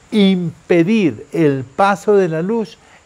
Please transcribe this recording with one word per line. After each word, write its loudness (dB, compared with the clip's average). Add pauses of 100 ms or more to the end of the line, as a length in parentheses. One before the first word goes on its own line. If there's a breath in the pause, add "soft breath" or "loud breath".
impedir 0
el 0
paso 0
de 2
la -4
luz -6 (260 soft breath)